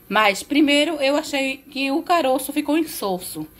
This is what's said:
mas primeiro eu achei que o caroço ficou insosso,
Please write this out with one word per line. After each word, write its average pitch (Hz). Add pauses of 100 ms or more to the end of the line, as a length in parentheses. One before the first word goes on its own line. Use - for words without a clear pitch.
mas 302
primeiro 294
eu 277
achei 269
que 269
o 302
caroço 269
ficou 294
insosso, 185 (120)